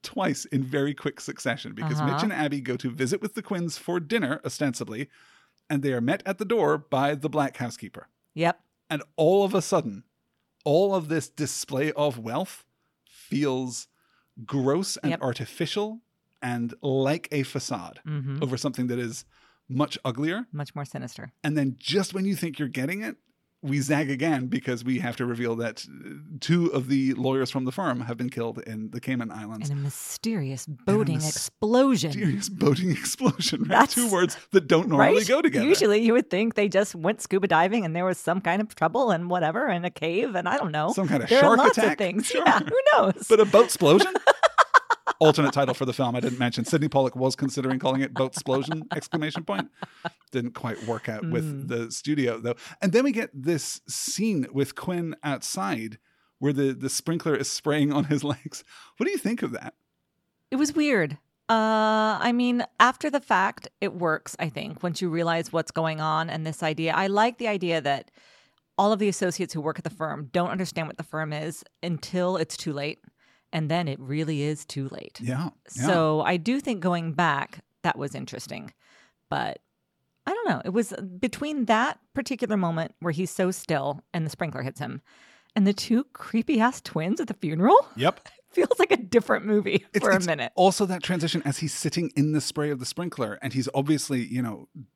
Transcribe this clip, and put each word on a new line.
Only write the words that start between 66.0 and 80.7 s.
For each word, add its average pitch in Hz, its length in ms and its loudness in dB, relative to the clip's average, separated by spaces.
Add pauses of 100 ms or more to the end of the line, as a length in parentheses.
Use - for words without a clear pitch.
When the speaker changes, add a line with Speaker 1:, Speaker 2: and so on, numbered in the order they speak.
Speaker 2:
on 156 300 0
and 160 160 -4
this 156 160 -6
idea. 160 320 0
I 190 140 0
like 220 300 2
the 233 100 -4
idea 175 340 0
that 139 280 -2 (640)
all 202 160 4
of 214 60 0
the 208 100 2
associates 180 460 -2
who 160 60 -2
work 151 180 -2
at - 60 -12
the 160 60 -4
firm 147 420 -8
don't 175 180 0
understand 170 380 -4
what - 80 -12
the 170 80 -12
firm 156 280 -6
is 156 300 -8 (200)
until 180 540 -2
it's 160 200 -4
too - 160 -6
late. 143 260 -6 (540)
And 156 180 -2
then 170 160 0
it 135 140 -4
really 147 420 -2
is 151 220 -4
too 135 240 -6
late. - 340 -14
Speaker 1:
Yeah, 127 280 -4 (260)
yeah. 117 100 -2
Speaker 2:
So 160 360 4
I 180 160 0
do 233 220 0
think 233 200 -4
going 170 320 -2
back, 147 480 -2 (220)
that 170 140 0
was 143 180 -8
interesting. - 580 -12 (580)
But - 300 -4 (640)
I 339 60 -2
don't 440 160 -2
know. 185 160 0
It - 80 -4